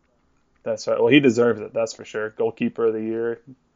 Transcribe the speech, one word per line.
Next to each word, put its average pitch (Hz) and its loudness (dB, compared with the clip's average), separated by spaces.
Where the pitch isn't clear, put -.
That's 113 -6
right. 113 0
Well, 117 4
he 147 8
deserves 117 2
it. 104 -12
That's 113 -4
for - -20
sure. 107 -8
Goalkeeper 117 -4
of 110 0
the 110 -6
year, 113 -6